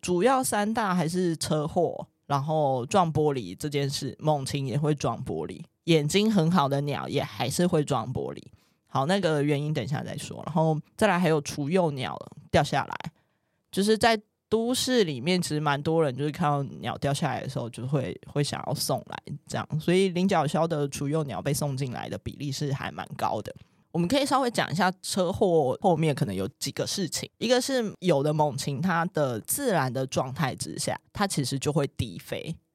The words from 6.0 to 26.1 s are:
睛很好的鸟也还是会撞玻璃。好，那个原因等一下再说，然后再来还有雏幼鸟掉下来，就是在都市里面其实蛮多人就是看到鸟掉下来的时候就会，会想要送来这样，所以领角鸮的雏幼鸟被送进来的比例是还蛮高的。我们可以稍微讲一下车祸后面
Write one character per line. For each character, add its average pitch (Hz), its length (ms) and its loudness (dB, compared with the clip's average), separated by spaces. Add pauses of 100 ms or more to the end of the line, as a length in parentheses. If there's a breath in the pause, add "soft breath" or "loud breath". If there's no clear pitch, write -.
睛 202 240 4
很 165 200 4
好 147 180 4
的 139 120 0
鸟 117 260 -4
也 101 160 -2
还 127 260 -4
是 - 160 2
会 165 180 2
撞 127 300 -2
玻 67 180 -4
璃。 - 80 -12 (460 soft breath)
好， 135 220 0
那 196 120 2
个 160 220 2
原 147 180 2
因 151 140 -2
等 - 100 -2
一 - 40 -4
下 139 160 -2
再 - 120 -8
说， - 300 -10
然 151 80 -8
后 160 260 4 (160)
再 220 120 2
来 185 100 4
还 180 100 4
有 156 140 4
雏 143 300 -4
幼 175 180 4
鸟 127 260 -6 (360)
掉 160 120 4
下 143 220 0
来， - 260 -8 (600)
就 185 100 0
是 214 160 4
在 226 180 6 (320)
都 226 280 2
市 247 300 4
里 143 140 -4
面 180 220 2
其 - 60 -2
实 151 120 0
蛮 143 220 0
多 160 220 2
人 135 120 0
就 131 80 -4
是 151 80 -2
看 151 200 0
到 143 100 0 (200)
鸟 117 180 -4
掉 139 120 0
下 143 160 -2
来 123 140 -4
的 - 80 -8
时 - 80 -6
候 123 100 -6
就 113 200 -10
会， 131 280 -2 (160)
会 147 120 0
想 - 240 -4
要 147 80 -2
送 - 320 -2
来 - 100 -12 (300)
这 - 100 -6
样， 113 100 -4 (120)
所 160 120 0
以 190 180 6
领 180 180 0
角 170 180 2
鸮 160 220 0
的 147 220 0
雏 139 200 -4
幼 156 140 0
鸟 104 180 -6
被 139 100 0
送 143 240 -2
进 131 160 -4
来 58 160 -8
的 76 120 -8
比 - 160 -8
例 143 160 -6
是 139 200 -2
还 - 200 -4
蛮 87 160 -10 (100)
高 107 240 -2
的。 - 100 -10 (400 soft breath)
我 170 60 -4
们 170 120 2
可 269 100 4
以 277 60 2
稍 277 160 2
微 247 100 0
讲 - 180 0
一 147 60 -4
下 185 160 4 (100)
车 180 300 0
祸 165 480 4
后 180 160 4
面 156 180 2